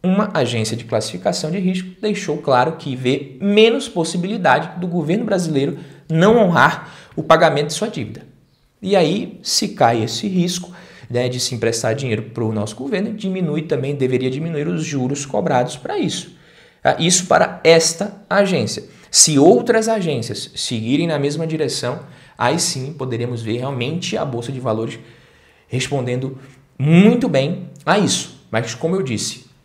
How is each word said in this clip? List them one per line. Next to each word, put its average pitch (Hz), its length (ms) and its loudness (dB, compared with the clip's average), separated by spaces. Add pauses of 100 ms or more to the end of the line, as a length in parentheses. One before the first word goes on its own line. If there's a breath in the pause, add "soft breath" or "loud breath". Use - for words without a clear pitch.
uma 196 340 0
agência 117 420 0
de - 80 -10
classificação - 640 -2
de 185 80 -2
risco 185 300 -2 (120)
deixou 190 380 -2
claro 135 340 2
que 147 220 -8
vê 127 460 -2
menos 220 480 4
possibilidade 175 880 0
do 180 80 -6
governo 180 380 0
brasileiro 175 540 0 (300 loud breath)
não 190 300 6
honrar 160 540 2 (240 loud breath)
o 160 80 -6
pagamento 160 440 4
de - 60 -6
sua 220 140 -4
dívida. - 440 -10 (500)
E 196 120 0
aí, 185 480 2
se - 260 -2
cai 117 340 2
esse 110 260 -4
risco, 180 420 -2 (380 loud breath)
né, 123 180 0
de 123 140 -4
se - 140 -4
emprestar 113 400 0
dinheiro 117 300 -4 (100)
pro 110 180 -2
nosso 107 240 -4
governo, 214 380 -4
diminui 180 480 -4
também, 143 320 -2
deveria 127 360 0
diminuir 151 380 -4
os 165 160 -2
juros 139 400 -4
cobrados 147 500 0
pra - 240 -8
isso. - 380 -6 (460 soft breath)
Tá? 143 160 2
Isso 170 280 0
para - 380 2
esta 165 640 2
agência. 185 560 0 (260 loud breath)
Se - 280 4
outras 220 500 6
agências 156 680 -2
seguirem 127 520 -2
na 156 120 0
mesma 147 280 -2
direção, 151 540 -4 (360 loud breath)
aí 135 220 0
sim 135 340 -6
poderemos 120 480 -6
ver 113 160 -4
realmente 139 640 -4
a - 60 -2
Bolsa 120 280 -6
de 131 80 -8
Valores 113 380 -4 (680 soft breath)
respondendo 131 680 -4 (420 loud breath)
muito 196 480 6
bem 143 440 -2 (160)
a 180 120 4
isso. - 520 -2
Mas, 113 240 -2
como 165 220 -2
eu 190 60 -2
disse 117 440 -6 (180)